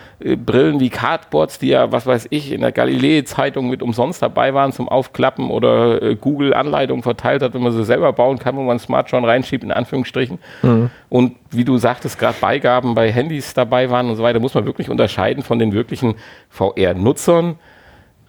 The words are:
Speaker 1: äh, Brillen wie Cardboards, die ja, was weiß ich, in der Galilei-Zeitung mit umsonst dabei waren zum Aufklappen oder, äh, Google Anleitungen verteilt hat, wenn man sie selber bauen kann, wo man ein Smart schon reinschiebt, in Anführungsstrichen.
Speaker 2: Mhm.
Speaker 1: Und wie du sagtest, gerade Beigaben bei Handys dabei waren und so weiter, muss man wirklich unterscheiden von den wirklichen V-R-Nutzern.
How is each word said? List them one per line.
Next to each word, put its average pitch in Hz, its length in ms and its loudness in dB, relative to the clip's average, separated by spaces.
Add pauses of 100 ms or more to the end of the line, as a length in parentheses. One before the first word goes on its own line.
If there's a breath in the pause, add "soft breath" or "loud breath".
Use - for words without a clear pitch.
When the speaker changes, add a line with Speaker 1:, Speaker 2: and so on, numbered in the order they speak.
(200 loud breath)
Speaker 1:
äh, 127 160 -2
Brillen 139 440 2
wie 127 120 0
Cardboards, 151 680 -2
die 131 120 -2
ja, 127 220 2
was 123 140 -2
weiß 123 240 0
ich, 143 220 -6
in - 100 -4
der 123 100 0
Galilei-Zeitung 135 960 0
mit 127 140 -4
umsonst 123 400 -2
dabei 123 320 0
waren 139 200 2
zum - 140 -6
Aufklappen 131 640 -2
oder, 117 540 2
äh, 113 120 0
Google 139 380 0
Anleitungen 135 480 0
verteilt 123 400 -2
hat, 127 140 -4
wenn 123 80 -2
man 120 100 0
sie 113 100 0
selber 123 300 2
bauen 127 240 2
kann, 127 180 -4
wo 139 60 -6
man 123 140 0
ein 120 40 -4
Smart 131 300 0
schon 127 160 0
reinschiebt, 123 380 0
in 98 80 -6
Anführungsstrichen. 127 680 -4 (240 loud breath)
Speaker 2:
Mhm. 120 300 4 (180 loud breath)
Speaker 1:
Und 123 260 2 (140)
wie 120 160 0
du 127 140 2
sagtest, 120 400 -2
gerade 117 200 0
Beigaben 123 540 2
bei 113 180 2
Handys 139 440 -4
dabei 127 340 0
waren 123 180 0
und 113 100 -2
so 113 60 -2
weiter, 117 160 2
muss 123 140 -2
man 110 120 0
wirklich - 260 -6
unterscheiden 120 500 0
von 120 160 -2
den 110 160 0
wirklichen 117 400 -2 (380 loud breath)
V-R-Nutzern. 113 1040 0 (720 soft breath)